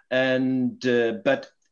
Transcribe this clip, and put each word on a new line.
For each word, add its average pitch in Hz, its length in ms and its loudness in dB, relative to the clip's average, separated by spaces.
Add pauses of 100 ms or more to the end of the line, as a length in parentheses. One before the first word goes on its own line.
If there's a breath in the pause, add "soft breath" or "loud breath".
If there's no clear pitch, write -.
(120)
And, 131 720 0
uh, 120 280 2 (120)
but 135 240 0 (220)